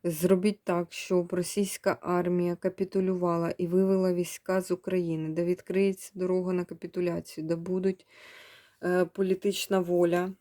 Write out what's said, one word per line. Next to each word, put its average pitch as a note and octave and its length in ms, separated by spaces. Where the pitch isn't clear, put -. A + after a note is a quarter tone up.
зробіть F3+ 600
так, F3 300
щоб F3+ 400
російська F#3 680
армія F3 540
капітулювала F#3 1000
і F3 100
вивела F#3 460
війська F3+ 480
з F#3 100
України, E3+ 580
де E3 160
відкриється F#3+ 720
дорога F#3 380
на F3+ 120
капітуляцію, E3+ 800
де E3+ 80
будуть, F#3 520
е, F3+ 220
політична F#3+ 720
воля F3 600